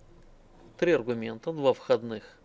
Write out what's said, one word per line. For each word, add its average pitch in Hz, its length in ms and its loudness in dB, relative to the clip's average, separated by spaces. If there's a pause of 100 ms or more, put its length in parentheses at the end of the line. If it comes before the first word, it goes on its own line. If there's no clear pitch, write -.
(760)
три 175 140 2
аргумента, 117 600 -2
два 139 220 2
входных, 113 500 -2 (220)